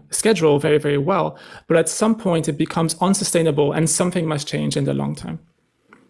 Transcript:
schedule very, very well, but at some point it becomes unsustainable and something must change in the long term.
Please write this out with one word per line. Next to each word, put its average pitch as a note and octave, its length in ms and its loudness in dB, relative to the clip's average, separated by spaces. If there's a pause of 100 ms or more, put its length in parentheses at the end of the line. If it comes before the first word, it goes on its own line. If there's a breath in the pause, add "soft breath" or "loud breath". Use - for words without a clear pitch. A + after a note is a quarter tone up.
schedule D#3+ 500 2
very, D3+ 180 2
very D3 200 0
well, D#3 400 -2 (300 loud breath)
but E3 100 4
at E3 120 2
some A3 260 0
point E3+ 320 0
it C#3+ 100 -2
becomes D#3+ 440 -2
unsustainable E3 680 2
and D#3+ 180 0
something F3 380 -2
must D3 200 -4
change D3 300 -4
in C#3 80 0
the C#3 80 0
long - 220 -4
term. - 240 -12 (720)